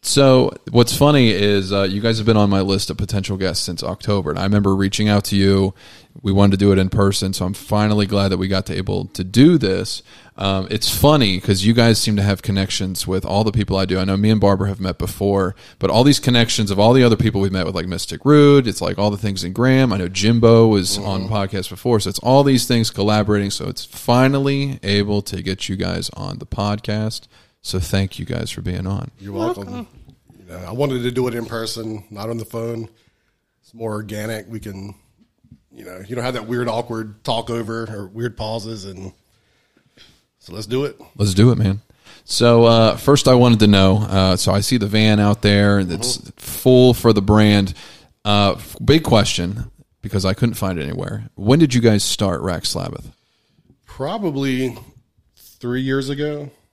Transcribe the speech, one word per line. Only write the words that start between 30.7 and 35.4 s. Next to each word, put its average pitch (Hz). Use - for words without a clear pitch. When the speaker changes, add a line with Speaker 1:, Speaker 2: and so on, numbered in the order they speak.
Speaker 2:
wanted 127
to 123
do 123
it 117
in 117
person, 110
not 104
on 117
the 110
phone. 117
It's -
more 113
organic. 107
We 113
can, 101